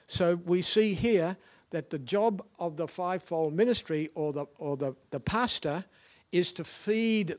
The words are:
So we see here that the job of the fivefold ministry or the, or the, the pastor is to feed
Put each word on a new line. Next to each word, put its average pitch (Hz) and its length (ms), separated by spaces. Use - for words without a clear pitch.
So 175 360
we 175 160
see 214 340
here 190 420
that 160 200
the 160 80
job 202 440
of 170 180
the 160 120
fivefold 170 680
ministry 165 600
or 151 180
the, 143 140
or 143 200
the, 135 200
the 143 100
pastor 190 640
is 175 200
to 165 120
feed 220 760